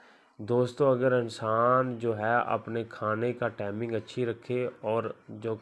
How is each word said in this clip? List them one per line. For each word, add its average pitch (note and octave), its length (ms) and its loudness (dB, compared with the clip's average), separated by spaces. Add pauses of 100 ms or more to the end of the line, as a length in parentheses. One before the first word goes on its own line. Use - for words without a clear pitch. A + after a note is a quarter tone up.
(420)
दोस्तों, B2 500 2
अगर B2+ 320 4
इंसान A#2 760 2
जो A2+ 160 0
है, A2 320 2
अपने A2+ 380 -4
खाने A2 500 -2
का A#2+ 140 -2
टाइमिंग A2 460 -4
अच्छी A2+ 320 -4
रखे B2 440 -4 (140)
और A2 320 0 (160)
जो A2 300 -4